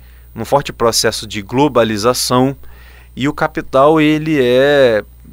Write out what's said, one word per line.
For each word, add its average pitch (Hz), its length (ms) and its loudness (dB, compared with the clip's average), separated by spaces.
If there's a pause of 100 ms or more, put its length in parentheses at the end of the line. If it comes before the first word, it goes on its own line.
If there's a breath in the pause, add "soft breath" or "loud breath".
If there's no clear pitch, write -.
(320 soft breath)
num 110 120 -10
forte 139 280 -2
processo 113 540 -2
de 104 160 -10
globalização, 123 1120 0 (600 soft breath)
e 123 100 -4
o 147 60 -2
capital, 156 680 0
ele 156 400 0
é 127 600 2 (300)